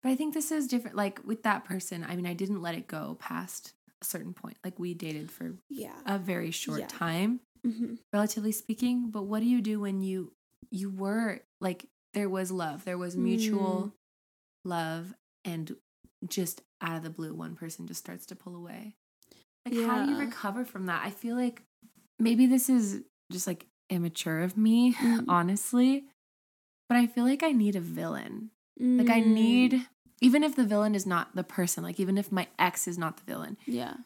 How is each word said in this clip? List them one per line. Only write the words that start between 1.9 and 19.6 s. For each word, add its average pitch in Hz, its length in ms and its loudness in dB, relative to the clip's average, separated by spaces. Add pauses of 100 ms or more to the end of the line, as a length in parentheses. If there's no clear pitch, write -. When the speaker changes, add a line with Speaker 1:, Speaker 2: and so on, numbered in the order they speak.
Speaker 1:
I 175 140 -8
mean, 180 100 -4
I 175 80 -4
didn't 190 280 -4
let 170 120 -4
it 165 140 -10
go 156 320 -8
past - 520 -10 (280)
a - 40 -16
certain 175 300 -8
point. - 300 -14
Like, 180 160 -10
we 175 120 -4
dated 160 380 -8
for - 260 -12 (120)
Speaker 2:
Yeah. 262 360 -12
Speaker 1:
a 196 140 -2
very 175 320 -4
short - 300 -6
Speaker 2:
Yeah. - 80 -8
Speaker 1:
time, 180 540 -2 (220)
Speaker 2:
Mm-hmm. 233 300 -4 (180)
Speaker 1:
relatively 208 380 0
speaking. 240 600 -2
But 214 100 -4
what 208 160 -2
do 226 80 2
you 247 160 4
do 214 160 0
when 196 220 -2
you, 190 340 -4 (380)
you 196 180 -4
were, 196 540 -2 (160)
like, 180 280 -4 (240)
there 202 160 -2
was 185 220 -2
love, 170 340 -4
there 180 140 -6
was 180 180 -6
mutual 208 720 0
Speaker 2:
Mm. - 60 -8 (720)
Speaker 1:
love, 165 500 -4 (300)
and 165 320 -8 (500)
just - 360 -4 (180)
out 165 160 -6
of 160 80 -8
the 165 60 -8
blue, 160 240 -10
one 165 200 -10
person 165 320 -12
just 170 140 -10
starts 175 260 -16
to 185 80 -16
pull 180 220 -16
away? 175 400 -16 (680)